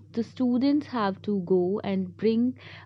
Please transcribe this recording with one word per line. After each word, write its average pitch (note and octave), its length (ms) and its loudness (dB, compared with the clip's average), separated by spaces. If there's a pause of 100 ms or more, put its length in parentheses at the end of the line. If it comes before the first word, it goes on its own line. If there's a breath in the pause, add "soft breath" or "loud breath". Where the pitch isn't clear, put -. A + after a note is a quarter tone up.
(120)
the A#3 120 -4
students B3+ 640 0
have G3+ 340 -2
to G3+ 240 -2
go F#3 400 2
and F#3+ 320 -4
bring A3+ 380 2 (300 loud breath)